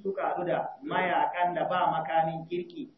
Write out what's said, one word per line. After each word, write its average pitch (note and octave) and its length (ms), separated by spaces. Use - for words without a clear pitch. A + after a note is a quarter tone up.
suka F#3+ 200
haɗu F3 260
da - 200
mayakan F3 760
da D#3 140
ba F3 240
makamin D#3+ 560
kirki, E3+ 500